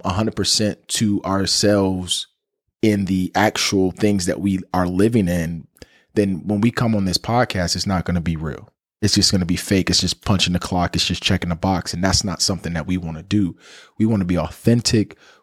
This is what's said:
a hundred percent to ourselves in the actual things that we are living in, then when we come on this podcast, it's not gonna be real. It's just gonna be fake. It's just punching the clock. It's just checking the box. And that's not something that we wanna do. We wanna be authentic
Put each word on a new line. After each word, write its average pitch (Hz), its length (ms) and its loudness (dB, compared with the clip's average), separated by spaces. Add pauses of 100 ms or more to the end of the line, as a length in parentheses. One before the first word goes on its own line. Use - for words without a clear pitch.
a 92 80 -2
hundred 110 240 -2
percent - 520 -2
to 101 360 0
ourselves 95 1040 0 (540)
in 104 240 2
the 92 280 0
actual 95 560 0
things 101 360 0
that - 140 -4
we 95 200 0 (120)
are 92 160 2
living 98 400 2
in, 85 380 -4 (480)
then 98 320 0
when 104 160 0
we 117 80 4
come 113 240 0
on 101 100 0
this 90 140 0
podcast, 113 580 0
it's 87 100 -4
not 95 200 0
gonna 87 140 0
be 82 160 -2
real. 78 320 -8 (340)
It's 104 120 2
just 98 180 4
gonna 92 120 2
be 90 120 0
fake. 92 340 0
It's 85 100 2
just - 240 -4
punching 90 300 2
the 90 60 0
clock. 87 340 -2
It's - 120 0
just - 160 -4
checking 87 280 0
the 85 60 -2
box. 92 360 -2
And 85 100 -4
that's 92 220 0
not 92 160 -4
something 85 340 -2
that 80 120 -4
we 92 100 -2
wanna 80 260 -8
do. 98 340 0 (420)
We 110 80 2
wanna 107 180 2
be 87 140 0
authentic 110 800 0 (260)